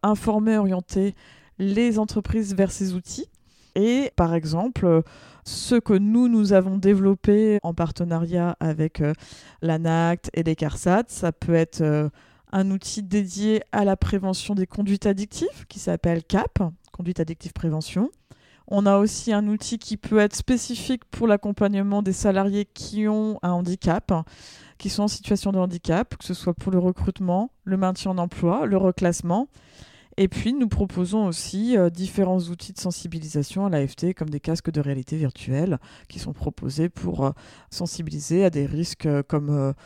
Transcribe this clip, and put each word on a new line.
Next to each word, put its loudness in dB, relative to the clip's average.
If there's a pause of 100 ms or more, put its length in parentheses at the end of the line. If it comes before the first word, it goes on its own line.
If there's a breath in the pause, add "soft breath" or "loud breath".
informer, 2
orienter 0 (440 soft breath)
les 2
entreprises -2
vers 2
ces -4
outils. -8 (480 soft breath)
Et 2
par 4
exemple, -2
euh, 6 (420 loud breath)
ceux -2
que 0
nous, 4
nous 4
avons 4
développés 4
en -4
partenariat -2
avec, -2
euh, 0 (500 loud breath)
l'anact 0
et -2
les 0
carsat, 0
ça -4
peut -2
être, 2
euh, 2 (420 soft breath)
un 0
outil -4
dédié 0
à 2
la 4
prévention -2
des 0
conduites -2
addictives -2
qui -18
s'appelle 0
cap, 0 (300)
Conduite -6
Addictive -6
Prévention. -2 (560 soft breath)
On 0
a 6
aussi 0
un 2
outil -2
qui -8
peut 2
être 4
spécifique -4
pour -4
l'accompagnement 2
des 0
salariés 0
qui -4
ont 0
un 0
handicap, 0 (640 loud breath)
qui -8
sont 0
en 2
situation -2
de 2
handicap, -2
que -18
ce -6
soit -2
pour -4
le 4
recrutement, 0 (140)
le -2
maintien -2
en -2
emploi, 0
le 2
reclassement. 0 (720 soft breath)
Et 4
puis, -2
nous 0
proposons 0
aussi, 0
euh, 6
différents 0
outils -10
de -14
sensibilisation -4
à 0
l'A 2
F -8
T, -2
comme -6
des -6
casques -4
de -2
réalité -4
virtuelle -2 (300 loud breath)
qui -16
sont -10
proposés -4
pour, -4
euh, 2 (400 loud breath)
sensibiliser -2
à 6
des -2
risques, -4
euh, 2
comme, -2
euh, 0 (140)